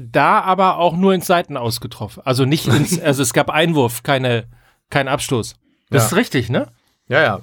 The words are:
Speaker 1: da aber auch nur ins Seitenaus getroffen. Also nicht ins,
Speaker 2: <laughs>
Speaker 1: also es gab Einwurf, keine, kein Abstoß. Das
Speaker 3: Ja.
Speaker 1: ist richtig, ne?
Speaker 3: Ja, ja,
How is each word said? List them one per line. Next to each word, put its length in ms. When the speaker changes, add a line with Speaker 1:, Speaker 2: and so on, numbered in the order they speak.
Speaker 1:
da 300
aber 360
auch 200
nur 160
ins 140
Seitenaus 520
getroffen. 460
Also 180
nicht 240
ins, 320
Speaker 2:
<laughs> 20
Speaker 1:
also 220
es 80
gab 180
Einwurf, 540
keine, 420
kein 180
Abstoß. 480
Das 140
Speaker 3:
Ja. 40
Speaker 1:
ist 100
richtig, 320
ne? 180
Speaker 3:
Ja, 140
ja, 220